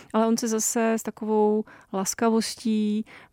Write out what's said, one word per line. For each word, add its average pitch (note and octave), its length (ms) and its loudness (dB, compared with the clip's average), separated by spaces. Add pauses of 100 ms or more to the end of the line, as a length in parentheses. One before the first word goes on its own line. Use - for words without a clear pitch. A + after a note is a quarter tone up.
(140)
ale A3+ 140 2
on A#3 100 2
se A#3 100 -4
zase A3+ 460 0
s A3+ 100 -2
takovou G#3+ 600 0 (300)
laskavostí, G#3+ 1120 0 (280)